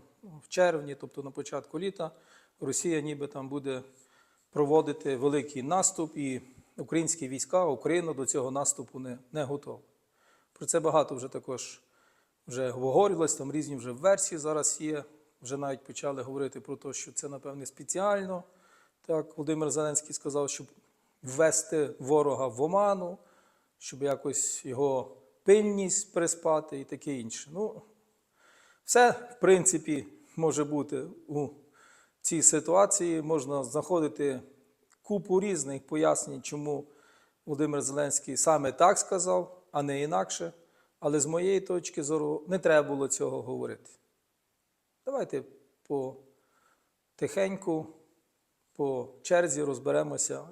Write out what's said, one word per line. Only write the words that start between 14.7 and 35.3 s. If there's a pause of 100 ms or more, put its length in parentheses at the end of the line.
є, (380)
вже
навіть
почали
говорити
про
те,
що
це,
напевне,
спеціально. (580)
Так,
Володимир
Зеленський
сказав,
щоб (560)
ввести
ворога
в
оману, (600)
щоб
якось
його (260)
пильність
приспати
і
таке
інше.
Ну, (1000)
все,
в
принципі, (280)
може
бути (240)
у (720)
цій
ситуації.
Можна
знаходити (600)
купу